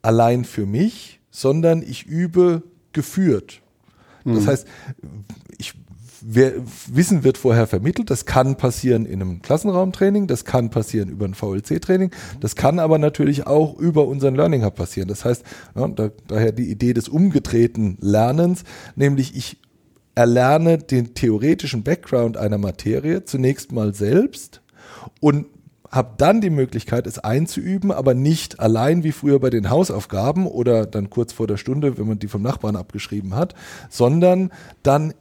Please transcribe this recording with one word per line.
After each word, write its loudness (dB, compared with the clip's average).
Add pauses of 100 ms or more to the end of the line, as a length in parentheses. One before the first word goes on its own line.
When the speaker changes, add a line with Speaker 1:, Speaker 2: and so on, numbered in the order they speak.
Speaker 1:
allein 2
für -6
mich, -4 (100)
sondern 0
ich -14
übe 2 (300)
geführt. -2 (640)
Das 0
Speaker 2:
Mhm. 2
Speaker 1:
heißt, -2 (920)
ich, -14 (480)
wer, 4 (380)
Wissen 2
wird 4
vorher 4
vermittelt, -2
das -4
kann 2
passieren 0
in -8
einem -6
Klassenraumtraining, 0
das -4
kann 0
passieren -4
über -6
ein -6
V -6
L -4
C-Training, 0 (280)
das -4
kann 2
aber 2
natürlich 0
auch 2
über 2
unseren 0
Learning 2
Hub 0
passieren. -6
Das -6
heißt, -2 (300)
ja, -2
da, -4 (180)
daher 0
die -4
Idee 0
des -2
umgedrehten 2
Lernens, 2 (300)
nämlich 0
ich -12 (560)
erlerne 4
den -2
theoretischen 0
Background -2
einer -2
Materie -2
zunächst -2
mal 0
selbst -2 (580)
und 2 (420)
hab -2
dann 4
die 0
Möglichkeit, -2
es -12
einzuüben, -2
aber 2
nicht 0
allein 2
wie 0
früher 2
bei 2
den 0
Hausaufgaben 0
oder 2
dann -6
kurz -4
vor -4
der -2
Stunde, -2
wenn -4
man -4
die -8
vom -6
Nachbarn -4
abgeschrieben -8
hat, -4 (340)
sondern 2 (320)
dann 0